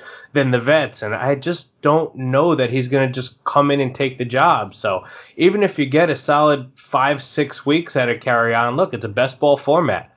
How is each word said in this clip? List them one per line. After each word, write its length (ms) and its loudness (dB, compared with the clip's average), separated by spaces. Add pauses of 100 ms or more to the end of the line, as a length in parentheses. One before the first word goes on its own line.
(320)
than 180 2
the 80 2
vets, 420 0
and 140 -6
I 220 -2
just 460 -8
don't 340 0
know 400 0
that 140 0
he's 180 -2
gonna 220 2
just 340 -10
come 260 2
in 100 2
and 140 -2
take 240 -4
the 60 -2
job. 500 0
So 300 -4 (320)
even 260 4
if 160 -2
you 80 0
get 240 2
a 60 -2
solid 580 2
five, 480 -2
six 420 -6
weeks 300 -2
out 140 2
of 100 -2
Kerryon, 580 0
look, 180 -2
it's 100 -8
a 40 -6
best 300 -2
ball 180 4
format. 600 -2